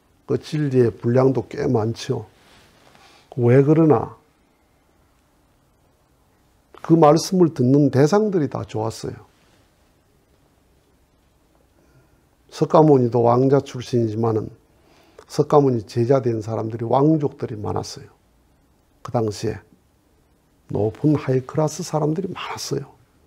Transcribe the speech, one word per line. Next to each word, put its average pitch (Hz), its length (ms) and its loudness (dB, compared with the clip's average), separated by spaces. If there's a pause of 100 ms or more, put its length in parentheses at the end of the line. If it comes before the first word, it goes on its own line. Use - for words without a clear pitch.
(260)
그 127 140 -2
진리의 131 520 0
분량도 127 580 0
꽤 - 180 -6
많죠. 113 600 -4 (1080)
왜 123 260 4
그러나? 147 540 2 (2750)
그 165 120 0
말씀을 165 600 4
듣는 131 380 2
대상들이 160 580 2
다 117 140 -8
좋았어요. 110 500 -8 (3250)
석가모니도 143 720 4
왕자 131 380 2
출신이지만은 113 880 -4 (800)
석가모니 139 560 2
제자 120 380 0
된 117 200 -4
사람들이 110 440 -8
왕족들이 135 720 0
많았어요. 101 500 -8 (960)
그 - 100 -14
당시에 107 480 -4 (1120)
높은 110 460 -2
하이클래스 143 680 -4
사람들이 156 500 -4
많았어요. - 600 -10 (340)